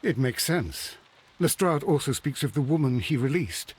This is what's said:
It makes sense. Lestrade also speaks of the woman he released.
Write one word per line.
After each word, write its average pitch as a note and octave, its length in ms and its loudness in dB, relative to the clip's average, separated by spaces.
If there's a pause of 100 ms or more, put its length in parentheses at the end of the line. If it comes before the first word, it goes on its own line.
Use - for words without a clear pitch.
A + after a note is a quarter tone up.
It F3+ 140 0
makes B2+ 260 0
sense. D3+ 520 -2 (440)
Lestrade E3+ 440 2
also D3 280 2
speaks - 320 -2
of D3 100 -2
the D3+ 80 0
woman C3+ 380 2
he C#3 180 0
released. C3 600 -2